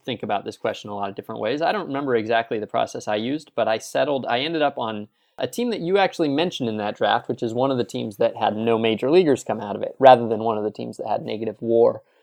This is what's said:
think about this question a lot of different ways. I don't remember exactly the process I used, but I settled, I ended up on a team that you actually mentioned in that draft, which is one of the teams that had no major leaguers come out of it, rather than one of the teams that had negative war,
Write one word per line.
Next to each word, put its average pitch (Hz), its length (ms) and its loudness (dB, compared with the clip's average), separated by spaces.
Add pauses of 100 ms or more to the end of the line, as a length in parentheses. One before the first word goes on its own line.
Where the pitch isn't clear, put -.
think 117 200 -8
about 104 200 -4
this 110 140 -10
question 107 320 -6
a 104 60 -8
lot 101 140 -4
of 98 60 -12
different 113 240 -12
ways. 123 220 -2
I 165 100 0
don't 196 160 -4
remember 135 300 -2
exactly 113 420 0
the 104 80 -8
process 117 400 -4
I 107 80 -2
used, 127 400 -4
but 110 140 0
I 110 80 0
settled, 135 480 -2
I 120 140 0
ended 156 240 -2
up 139 140 -2
on 110 300 -6 (340)
a 131 60 -4
team 240 240 -4
that 190 100 -4
you 180 160 0
actually 175 320 2
mentioned 143 400 0
in 107 80 -4
that 104 180 -4
draft, 107 320 0
which 123 160 -4
is 113 100 -4
one 131 180 0
of 131 60 0
the 120 60 0
teams 117 340 -8
that 117 200 0
had 104 180 0
no 113 220 0
major 113 340 0
leaguers 160 320 4
come 110 160 -6
out 104 160 -8
of 107 60 -6
it, - 180 -8
rather 127 280 10
than 107 120 0
one 110 180 -2
of 107 60 -4
the 107 80 -2
teams 117 260 -10
that - 100 -8
had 107 180 -2
negative 110 360 -6
war, 117 400 4 (220)